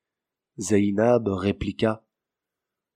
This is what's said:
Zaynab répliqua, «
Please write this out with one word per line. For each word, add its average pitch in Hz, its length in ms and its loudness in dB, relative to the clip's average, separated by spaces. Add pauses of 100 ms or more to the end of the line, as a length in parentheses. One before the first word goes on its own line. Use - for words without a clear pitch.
(580)
Zaynab 104 680 2
répliqua, « 101 800 -4 (880)